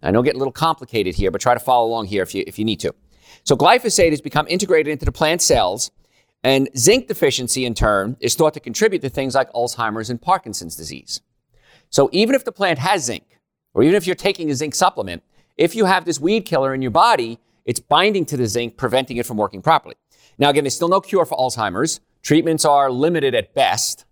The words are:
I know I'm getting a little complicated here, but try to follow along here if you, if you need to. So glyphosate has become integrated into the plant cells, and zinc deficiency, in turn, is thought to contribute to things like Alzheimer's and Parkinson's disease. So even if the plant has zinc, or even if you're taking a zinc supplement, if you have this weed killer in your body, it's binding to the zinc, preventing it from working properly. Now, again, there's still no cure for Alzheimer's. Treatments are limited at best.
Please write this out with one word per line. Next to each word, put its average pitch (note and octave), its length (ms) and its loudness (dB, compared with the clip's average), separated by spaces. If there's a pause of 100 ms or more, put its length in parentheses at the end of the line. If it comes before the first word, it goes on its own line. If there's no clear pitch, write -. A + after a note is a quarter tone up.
I E2+ 60 0
know G2+ 100 6
I'm B2 60 2
getting C#3 140 0
a C3 40 -2
little C3+ 80 -4
complicated A#2+ 640 -2
here, G2 140 2
but F2+ 120 -6
try B2 120 4
to A#2+ 60 0
follow B2 280 2
along A2+ 200 -4
here F#2+ 160 -2
if - 100 -8
you, F#2+ 140 -4
if - 100 -16
you G#2+ 80 -2
need A2 140 -2
to. - 160 -6 (480)
So - 120 4
glyphosate F3+ 560 4
has D3 100 -2
become D3+ 260 -4
integrated D#3+ 440 0
into D3 140 -6
the C3+ 60 0
plant D#3+ 300 0
cells, A2 500 0 (520)
and C3+ 320 2
zinc G3+ 320 4
deficiency, C3 580 -2
in A#2 100 -4
turn, G#2 440 0
is A#2 140 -2
thought D#3 220 2
to D3+ 40 -12
contribute F#3+ 440 -2
to C3+ 60 -4
things C3+ 260 -4
like C3 180 0
Alzheimer's A2+ 560 -4
and A#2+ 100 -6
Parkinson's G#2+ 560 -4
disease. D#2 460 -14 (680)
So - 200 2
even A3 220 2
if C4 100 0
the - 80 -8
plant F3 280 -2
has F3 260 0
zinc, - 340 -10 (360)
or A2 80 4
even D#3+ 100 6
if G3 140 2
you're F3+ 80 -2
taking F3+ 340 -4
a C#3 60 -2
zinc C#3+ 180 -6
supplement, G#2+ 480 -2 (340)
if E3+ 200 0
you A3+ 100 2
have F#3 200 2
this E3 140 -4
weed G3 220 0
killer C3+ 320 -2
in C3 80 -4
your B2+ 100 -2
body, D3 460 2 (280)
it's A#2+ 140 -4
binding F3+ 460 0
to D3 120 -6
the B2 100 0
zinc, A#2 280 -4
preventing B2+ 420 -2
it A#2+ 100 -4
from A#2+ 100 -8
working G2+ 240 -4
properly. - 340 -2 (440)
Now, C#3+ 100 4
again, C#3+ 140 2
there's C3+ 120 -4
still E3+ 140 -2
no F#3+ 120 2
cure F#3 240 0
for - 120 -8
Alzheimer's. A#2 640 -4 (240)
Treatments D#3 420 2
are C#3+ 240 4
limited C#3 460 0
at A2 180 -2
best. - 580 -2